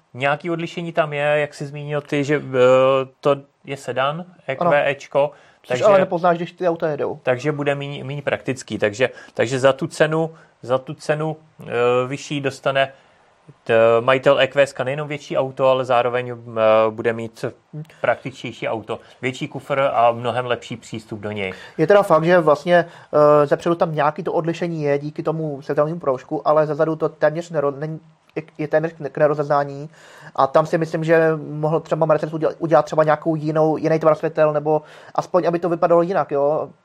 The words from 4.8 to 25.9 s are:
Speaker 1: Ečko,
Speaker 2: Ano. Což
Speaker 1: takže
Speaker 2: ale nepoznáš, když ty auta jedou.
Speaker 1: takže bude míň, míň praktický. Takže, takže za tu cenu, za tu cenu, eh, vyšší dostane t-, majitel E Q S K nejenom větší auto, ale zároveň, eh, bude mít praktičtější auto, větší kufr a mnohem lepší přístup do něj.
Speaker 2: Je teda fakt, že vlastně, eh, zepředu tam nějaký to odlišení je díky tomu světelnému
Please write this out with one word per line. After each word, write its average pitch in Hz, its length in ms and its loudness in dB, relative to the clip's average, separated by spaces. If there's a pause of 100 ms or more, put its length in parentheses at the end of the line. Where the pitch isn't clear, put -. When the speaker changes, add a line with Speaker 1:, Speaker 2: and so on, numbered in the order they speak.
Speaker 1:
Ečko, 139 300 -4
Speaker 2:
Ano. 143 120 2 (320)
Což - 60 -20
Speaker 1:
takže 127 160 -2
Speaker 2:
ale 202 140 6
nepoznáš, 180 380 2
když 170 160 -8
ty 180 160 -2
auta 165 200 -2
jedou. 127 340 -4
Speaker 1:
takže 127 300 -2
bude 143 220 -2
míň, 139 320 -10
míň 143 160 -8
praktický. 117 560 -4
Takže, 107 320 0 (240)
takže 120 240 0
za 135 140 4
tu 165 140 -4
cenu, 160 480 -2 (280)
za 127 160 -2
tu 143 160 -8
cenu, 156 420 -4 (260)
eh, - 40 -16 (400)
vyšší 143 340 -8
dostane 135 520 -2 (720)
t-, 117 100 0 (260)
majitel 131 400 2
E 135 60 4
Q 143 160 -2
S 135 100 0
K - 80 -14
nejenom 143 280 -6
větší 147 300 -8
auto, 131 300 0
ale 131 160 2
zároveň, 123 460 0
eh, 117 300 -8 (300)
bude 113 220 -2
mít 113 320 -8 (560)
praktičtější 127 680 -4
auto, 110 300 -8 (240)
větší 131 260 -6
kufr 139 460 -2
a 117 180 4
mnohem 120 340 -4
lepší 120 300 -6
přístup 113 440 -14
do 107 100 -8
něj. 101 220 -6 (260)
Speaker 2:
Je 156 80 2
teda 202 160 6
fakt, 160 220 2
že 180 140 4
vlastně, 165 460 2 (580)
eh, 143 40 2
zepředu 170 280 0
tam 170 200 -2
nějaký 151 280 -2
to 165 100 -6
odlišení 165 500 -4
je 143 160 0
díky 151 240 -10
tomu 156 400 -6
světelnému 151 380 -2